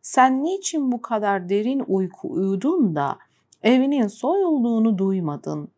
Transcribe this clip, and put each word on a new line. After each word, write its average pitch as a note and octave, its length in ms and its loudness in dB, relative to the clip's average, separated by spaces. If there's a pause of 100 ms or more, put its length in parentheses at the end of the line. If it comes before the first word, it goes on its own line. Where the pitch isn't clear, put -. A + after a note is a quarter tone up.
sen C4 420 2
niçin E4 480 -2
bu A#3+ 100 -4
kadar G3+ 460 -2
derin A3 380 0
uyku F#3+ 460 -2
uyudun G3 640 0
da C#3+ 220 -2 (440)
evinin C4 440 2
soyulduğunu A#3+ 920 0
duymadın? D#3 800 -4